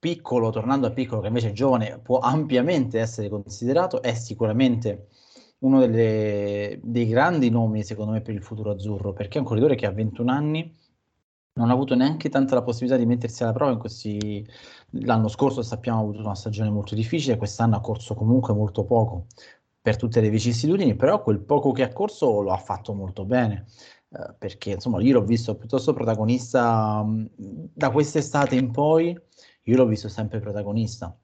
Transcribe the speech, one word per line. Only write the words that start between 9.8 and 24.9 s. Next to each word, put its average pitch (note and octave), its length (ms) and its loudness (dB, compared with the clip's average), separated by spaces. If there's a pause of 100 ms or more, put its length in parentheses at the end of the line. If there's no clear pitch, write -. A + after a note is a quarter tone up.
a G2+ 40 0
ventuno A2 400 -2
anni D3+ 400 -2 (840)
non A#2 180 2
ha - 20 6
avuto C3 220 2
neanche D3 340 2
tanta C3+ 240 2
la B2 80 4
possibilità B2 380 0
di A#2 80 2
mettersi A#2 340 -2
alla A2+ 120 0
prova C#3 180 2
in A2+ 80 -2
questi, G#2 680 -6 (440)
l'anno A2 360 0
scorso, B2+ 360 0
sappiamo, A2+ 340 -4
ha A2 40 0
avuto G#2 180 -4
una G#2 160 -6
stagione G#2+ 340 -4
molto G#2 240 -4
difficile, A#2 440 0
quest'anno A2+ 400 0
ha A2+ 40 -4
corso G#2+ 320 -6
comunque A#2 400 2
molto G#2 300 -2
poco G#2+ 420 0 (560)
per G#2+ 160 0
tutte A#2 240 2
le G#2+ 80 4
vicissitudini, A#2+ 680 2
però D#3+ 280 2
quel G2+ 160 2
poco C#3+ 320 2
che A#2 100 0
ha A#2+ 100 0
corso A2 500 0
lo G2 100 0
ha F#2 60 0
fatto F#2+ 360 -8
molto F#2+ 320 -8
bene, A2 400 0 (460)
eh, - 260 -14
perché, - 360 -8
insomma, F#2+ 280 -2